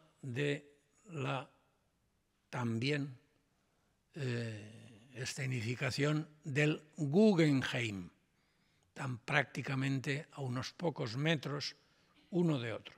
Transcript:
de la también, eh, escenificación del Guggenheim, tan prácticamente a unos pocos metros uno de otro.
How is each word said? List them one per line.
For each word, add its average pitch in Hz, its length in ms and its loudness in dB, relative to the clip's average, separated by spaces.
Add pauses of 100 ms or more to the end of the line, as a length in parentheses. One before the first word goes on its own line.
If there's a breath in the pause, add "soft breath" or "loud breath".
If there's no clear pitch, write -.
(220)
de 143 500 -4 (340)
la 139 440 -6 (960)
también, 127 720 -2 (960)
eh, 110 1000 -8
escenificación 131 1120 0 (160)
del 151 380 2 (140)
Guggenheim, 139 1120 4 (840)
tan 131 260 -6
prácticamente 135 1120 -2
a 143 100 -10
unos 127 300 -4
pocos 135 440 -4
metros 143 580 -2 (560 soft breath)
uno 165 300 2
de 117 120 -4
otro. - 260 -10